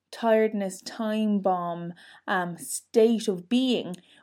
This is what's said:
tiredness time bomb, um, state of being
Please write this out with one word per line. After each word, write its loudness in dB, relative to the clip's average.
tiredness 2
time -2
bomb, -2
um, -2
state 2
of -4
being 0